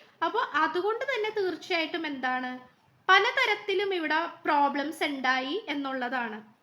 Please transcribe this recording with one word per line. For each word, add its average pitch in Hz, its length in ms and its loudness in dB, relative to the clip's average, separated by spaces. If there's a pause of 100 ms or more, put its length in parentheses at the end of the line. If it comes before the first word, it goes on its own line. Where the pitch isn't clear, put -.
(240)
അപ്പൊ 339 140 0
അതുകൊണ്ട് 359 640 0
തന്നെ 440 260 0
തീർച്ചയായിട്ടും 339 760 -2
എന്താണ്, 254 520 -4 (500)
പലതരത്തിലും 415 880 4
ഇവിടെ 320 320 0 (180)
പ്രോബ്ലംസ് 285 600 2
ഉണ്ടായി 269 640 0
എന്നുള്ളതാണ്. 254 960 -4